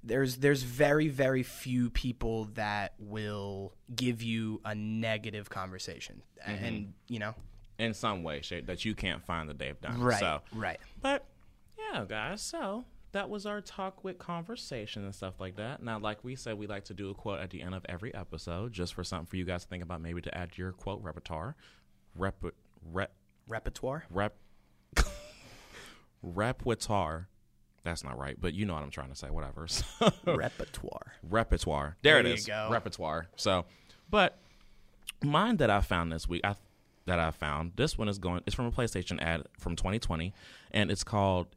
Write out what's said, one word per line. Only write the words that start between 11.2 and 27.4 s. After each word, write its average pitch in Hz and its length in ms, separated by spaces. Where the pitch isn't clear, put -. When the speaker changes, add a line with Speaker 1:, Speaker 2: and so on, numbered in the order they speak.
Speaker 2:
yeah, 392 320
guys, 117 320
so 247 440
that 196 160
was 202 160
our 208 160
talk 190 420
with 180 160
conversation 165 840
and 98 100
stuff 95 240
like 95 160
that. 110 260
Now, 113 160
like 107 260
we 127 120
said, 113 220
we 104 100
like 101 180
to 107 80
do 98 160
a 101 40
quote 101 260
at 92 100
the 80 120
end 90 120
of 92 160
every 90 240
episode, 90 600
just 87 200
for 90 100
something 85 220
for 95 120
you 90 80
guys 87 180
to - 60
think 90 140
about, 85 180
maybe 85 200
to - 160
add 87 160
to - 80
your 92 100
quote 95 300
repertoire. 85 540
Rep-, 95 280
re- 85 240
Speaker 1:
Repertoire? 127 640
Speaker 2:
Rep-, 101 240
<laughs> - 80
repertoire. 98 1080